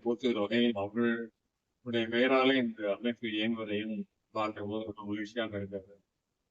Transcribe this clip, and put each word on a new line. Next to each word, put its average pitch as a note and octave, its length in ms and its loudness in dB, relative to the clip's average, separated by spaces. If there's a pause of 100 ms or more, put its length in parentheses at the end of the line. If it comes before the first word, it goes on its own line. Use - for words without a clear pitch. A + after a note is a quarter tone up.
போற்றுகிற A#2 360 0
வகையில் A#2 340 4
அவர்களுடைய A#2 1300 -2
பெயராலே C3 480 4
இந்த A2+ 400 0
அமைப்பு A#2 320 -4
இயங்குவதையும் G#2+ 760 -2 (280)
பார்க்கிற G#2 340 -4
போது A2 200 -4
ரொம்ப G#2 200 -10
மகிழ்ச்சியாக G#2+ 520 -4
இருக்கிறது. G2 440 -10 (500)